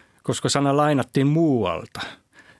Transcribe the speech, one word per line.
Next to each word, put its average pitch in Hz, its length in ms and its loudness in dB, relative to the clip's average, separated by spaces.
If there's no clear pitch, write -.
koska - 260 -4
sana 139 280 0
lainattiin 147 500 0
muualta 135 720 0